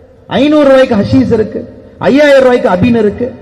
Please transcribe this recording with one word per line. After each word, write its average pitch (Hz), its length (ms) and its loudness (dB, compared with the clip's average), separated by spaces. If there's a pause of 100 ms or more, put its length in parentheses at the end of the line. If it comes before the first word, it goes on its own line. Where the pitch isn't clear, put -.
(400)
ஐந்நூறு 302 300 2
ரூபாய்க்கு 262 300 2
ஹஷீஸ் 233 380 -2
இருக்கு, - 220 -6 (380)
ஐயாயிரம் 269 440 2
ரூபாய்க்கு 247 320 0
அபின் 233 280 0
இருக்கு 208 260 -4 (140)